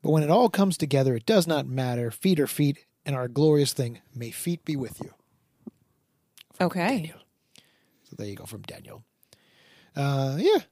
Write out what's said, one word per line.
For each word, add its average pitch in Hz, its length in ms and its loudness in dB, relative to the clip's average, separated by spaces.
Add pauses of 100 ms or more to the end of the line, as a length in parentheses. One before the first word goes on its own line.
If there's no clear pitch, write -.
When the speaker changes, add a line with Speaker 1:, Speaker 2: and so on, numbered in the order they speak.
Speaker 1:
But 151 80 0
when 156 120 4
it 147 60 -2
all 226 180 6
comes 196 300 2
together, 135 380 2
it 113 100 -6
does 196 220 4
not 147 180 0
matter. 127 460 -2
Feet 185 280 2
are 139 80 2
feet 147 380 0 (180)
and 143 120 -4
are 127 80 -4
a 123 60 -6
glorious 143 440 4
thing. 120 260 -4 (160)
May 117 160 -10
feet - 320 -8
be 156 120 -6
with 123 260 -8
you. - 100 -14 (1400)
From 180 140 -2
Speaker 2:
Okay. 175 200 -2
Speaker 1:
Daniel. 196 300 -4 (840)
So - 140 -20
there 104 100 -10
you 101 80 -12
go - 100 -18
from 107 160 -14
Daniel. - 420 -20 (920)
Uh, 139 440 -2
yeah. 370 200 4 (120)